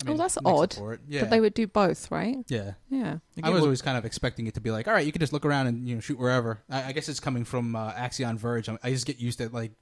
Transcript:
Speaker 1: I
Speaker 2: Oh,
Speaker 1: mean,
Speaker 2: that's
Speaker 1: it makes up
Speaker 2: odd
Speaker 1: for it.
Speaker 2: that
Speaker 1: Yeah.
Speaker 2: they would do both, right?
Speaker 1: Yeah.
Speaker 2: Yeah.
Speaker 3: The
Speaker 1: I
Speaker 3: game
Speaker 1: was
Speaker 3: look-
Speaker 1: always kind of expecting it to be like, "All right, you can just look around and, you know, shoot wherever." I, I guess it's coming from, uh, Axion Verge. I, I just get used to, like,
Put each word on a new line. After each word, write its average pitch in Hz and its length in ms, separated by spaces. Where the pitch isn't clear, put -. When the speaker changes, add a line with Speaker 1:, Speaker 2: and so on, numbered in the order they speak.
Speaker 1:
I - 40
Speaker 2:
Oh, - 40
Speaker 1:
mean, 302 80
Speaker 2:
that's 359 200
Speaker 1:
it - 60
makes 185 100
up 147 80
Speaker 2:
odd 185 140
Speaker 1:
for 208 180
it. - 160
Speaker 2:
that 147 40
Speaker 1:
Yeah. 143 120
Speaker 2:
they 226 160
would 214 140
do 226 120
both, 190 440
right? 196 260
Speaker 1:
Yeah. 101 260
Speaker 2:
Yeah. 220 280
Speaker 3:
The 160 80
Speaker 1:
I 156 40
Speaker 3:
game 165 60
Speaker 1:
was 180 80
Speaker 3:
look- 151 60
Speaker 1:
always 131 140
kind 131 160
of 113 80
expecting 117 420
it 110 60
to 113 80
be 113 100
like, 110 160
"All 214 60
right, 185 120
you 151 60
can 156 80
just 151 140
look 147 100
around 143 240
and, 120 220
you 120 60
know, 113 60
shoot 135 180
wherever." 123 500
I, 131 160
I 135 60
guess 147 180
it's 139 100
coming 127 260
from, 120 300
uh, 110 180
Axion 120 440
Verge. 117 320
I, 113 140
I 123 80
just 127 160
get 143 120
used 120 200
to, 117 100
like, 113 220